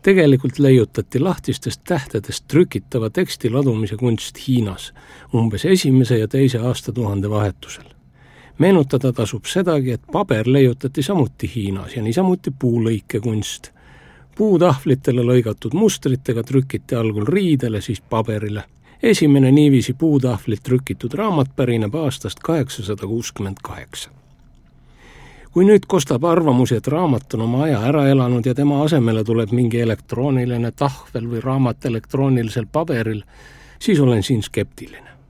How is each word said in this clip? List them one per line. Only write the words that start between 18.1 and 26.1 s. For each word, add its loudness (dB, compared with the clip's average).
Esimene 4
niiviisi 4
puutahvlilt -2
trükitud -4
raamat -2
pärineb -2
aastast -6
kaheksasada -6
kuuskümmend -8
kaheksa. -16
Kui 4
nüüd 6
kostab 0